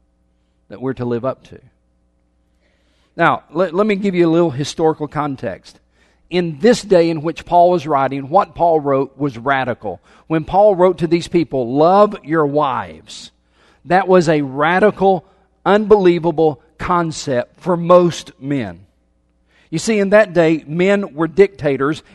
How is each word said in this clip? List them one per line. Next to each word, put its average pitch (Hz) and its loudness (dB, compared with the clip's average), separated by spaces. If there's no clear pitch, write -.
that 101 -18
we're 131 -6
to 123 -8
live 120 -4
up - -8
to. - -20
Now, 156 0
let, 165 -4
let 208 0
me 214 0
give 190 -4
you 175 2
a 160 0
little 170 2
historical 151 -4
context. 135 -10
In 170 -4
this 208 4
day 175 2
in 156 -6
which 160 -8
Paul 175 4
was 165 -2
writing, 139 -2
what 170 0
Paul 160 2
wrote 139 -2
was 135 -6
radical. 120 -4
When 160 -4
Paul 202 2
wrote 180 2
to 170 -4
these 170 -2
people, 131 -2
"Love 196 4
your 151 0
wives," 120 -6
that 175 0
was 185 4
a 151 0
radical, 180 0
unbelievable 175 2
concept 160 -4
for 170 -2
most 175 2
men. 110 -8
You 160 -6
see, 214 -2
in 196 0
that 202 4
day, 160 2
men 180 -2
were 160 -4
dictators, 147 0